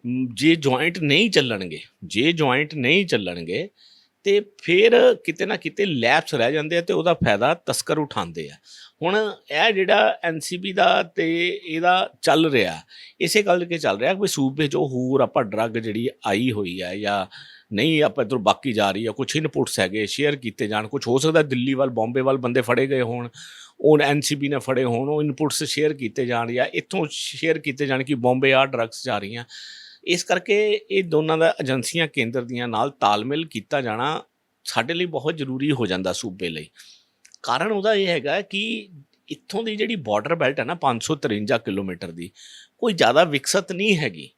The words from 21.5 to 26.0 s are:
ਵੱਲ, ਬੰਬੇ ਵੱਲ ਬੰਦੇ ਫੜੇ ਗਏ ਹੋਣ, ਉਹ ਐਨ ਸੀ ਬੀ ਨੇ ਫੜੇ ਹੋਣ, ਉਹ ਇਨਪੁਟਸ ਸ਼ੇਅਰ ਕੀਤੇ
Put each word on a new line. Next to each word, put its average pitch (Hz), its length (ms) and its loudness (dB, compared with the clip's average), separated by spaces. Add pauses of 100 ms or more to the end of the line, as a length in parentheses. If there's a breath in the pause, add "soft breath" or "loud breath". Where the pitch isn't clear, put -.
ਵੱਲ, 135 160 2
ਬੰਬੇ 120 320 -2
ਵੱਲ 135 160 2
ਬੰਦੇ 123 240 0
ਫੜੇ 120 260 2
ਗਏ 135 140 0
ਹੋਣ, 120 280 -4 (500 loud breath)
ਉਹ 156 200 6
ਐਨ 143 220 2
ਸੀ 143 140 -2
ਬੀ 139 120 -4
ਨੇ 139 120 -2
ਫੜੇ 131 240 0
ਹੋਣ, 123 260 -2
ਉਹ 151 140 0
ਇਨਪੁਟਸ 151 400 -2
ਸ਼ੇਅਰ 151 300 -2
ਕੀਤੇ 131 320 -4